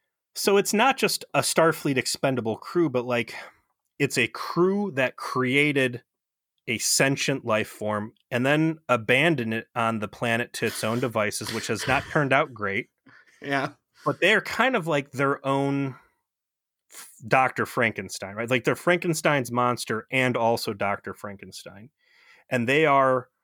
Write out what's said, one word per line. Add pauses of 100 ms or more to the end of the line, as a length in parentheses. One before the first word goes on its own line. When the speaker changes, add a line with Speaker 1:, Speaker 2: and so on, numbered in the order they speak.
(340)
Speaker 1:
So
it's
not
just
a
Starfleet
expendable
crew,
but,
like, (640)
it's
a
crew
that
created (640)
a
sentient
life
form (160)
and
then (100)
abandoned
it (100)
on
the
planet
to
its
own
devices,
which
has
not
turned
out
great. (540)
Speaker 2:
Yeah. (340)
Speaker 1:
But
they're
kind
of
like
their
own (960)
f-, (200)
Doctor
Frankenstein,
right?
Like,
they're
Frankenstein's
monster
and
also
Doctor
Frankenstein. (600)
And
they
are (160)